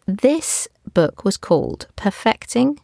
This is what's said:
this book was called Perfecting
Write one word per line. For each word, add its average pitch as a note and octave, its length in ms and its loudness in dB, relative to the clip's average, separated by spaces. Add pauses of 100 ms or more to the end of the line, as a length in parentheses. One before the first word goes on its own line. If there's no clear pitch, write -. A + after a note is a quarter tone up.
this C4+ 600 0 (260)
book - 320 0
was G3 120 0
called - 580 -2
Perfecting A#3+ 880 0